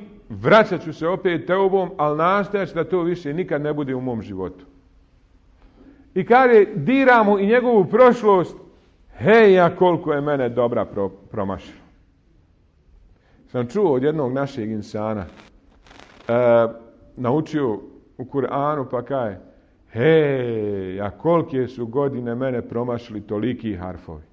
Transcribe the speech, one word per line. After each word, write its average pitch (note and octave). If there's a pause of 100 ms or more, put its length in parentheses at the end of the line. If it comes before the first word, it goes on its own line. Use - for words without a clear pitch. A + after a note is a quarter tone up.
(300)
vraćat F3+
ću D#3+
se D#3
opet F3
teubom, F#3
ali D3+
nastojat F#3+
ću -
da E3
to F3+
više E3+
nikad D#3+
ne D3+
bude D3
u B2+
mom B2
životu. F#2 (1500)
I F#3
kaže, A#3+ (100)
diramo A3
i G3
njegovu A#3
prošlost, G#3 (600)
hej, G3
a F3
koliko F3+
je C#3+
mene C#3+
dobra A#2
pro-, G2
promašila. - (1600)
Sam B2
čuo F3+
od B2+
jednog D3
našeg C3
insana, G#2+ (1040)
e, A#2 (480)
naučio C3 (380)
u B2+
Kur'anu, C#3
pa B2
kaže, A#2+ (580)
hej, A2+
a G2+
kolike C3+
su A#2+
godine A#2+
mene B2+
promašili A#2
toliki A2
harfovi. F2 (100)